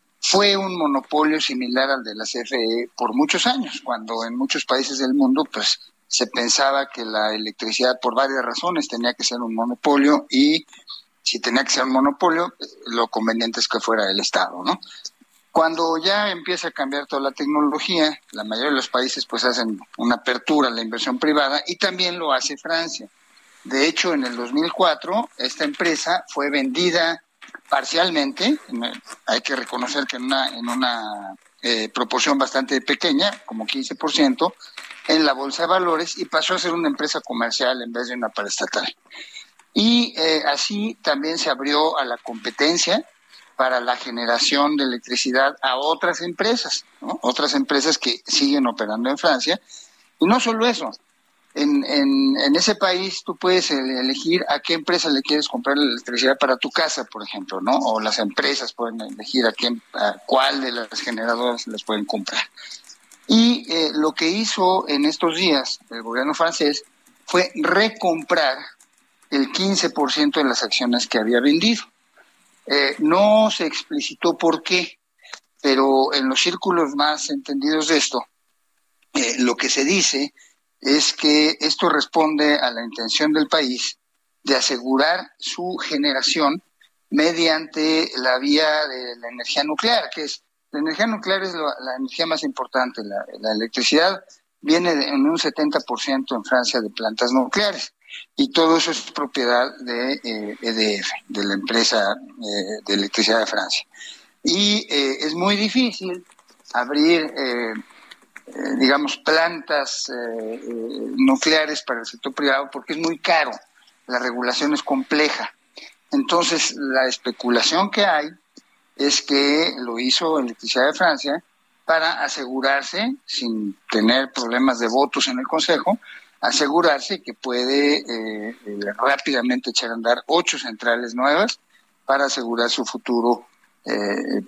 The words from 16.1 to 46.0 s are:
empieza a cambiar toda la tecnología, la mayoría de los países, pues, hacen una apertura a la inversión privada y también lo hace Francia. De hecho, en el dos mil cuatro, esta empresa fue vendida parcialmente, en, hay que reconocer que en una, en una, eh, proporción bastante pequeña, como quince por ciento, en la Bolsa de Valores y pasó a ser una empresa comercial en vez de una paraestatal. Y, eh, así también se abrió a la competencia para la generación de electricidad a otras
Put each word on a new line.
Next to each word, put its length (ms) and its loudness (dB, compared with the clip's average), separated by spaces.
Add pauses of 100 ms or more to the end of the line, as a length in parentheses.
empieza 360 -4
a 40 -10
cambiar 340 -4
toda 160 -4
la 80 0
tecnología, 880 0 (140)
la 100 -10
mayoría 280 -4
de 60 2
los 120 -2
países, 360 -2
pues, 200 -4
hacen 340 -2 (200)
una 180 2
apertura 500 2
a 60 0
la 100 -6
inversión 380 -4
privada 440 2
y 120 -6
también 420 -2
lo 140 0
hace 240 0
Francia. 500 -6 (560)
De 240 0
hecho, 280 0
en 100 0
el 100 -6
dos 180 -6
mil 200 0
cuatro, 680 0
esta 240 -4
empresa 640 -2
fue 240 -4
vendida 720 0 (480)
parcialmente, 880 0 (100)
en, 140 -6 (440)
hay 160 0
que 120 -4
reconocer 520 -4
que 100 -8
en 80 -8
una, 240 0
en 200 -8
una, 680 -4 (280)
eh, 280 -2
proporción 480 0
bastante 420 0
pequeña, 500 0 (140)
como 220 -10
quince 280 -6
por 160 -4
ciento, 440 2 (520)
en 180 4
la 100 4
Bolsa 280 -4
de 60 0
Valores 500 2
y 80 -4
pasó 280 0
a 40 -2
ser 140 -2
una 160 0
empresa 320 -4
comercial 600 -2
en 100 -12
vez 160 -6
de 60 -6
una 160 -4
paraestatal. 560 -4 (880)
Y, 420 4
eh, 300 0
así 560 -2
también 360 0
se 120 -2
abrió 480 0
a 60 0
la 140 -4
competencia 880 0 (500)
para 240 2
la 160 0
generación 800 0
de 80 2
electricidad 800 0
a 140 2
otras 460 0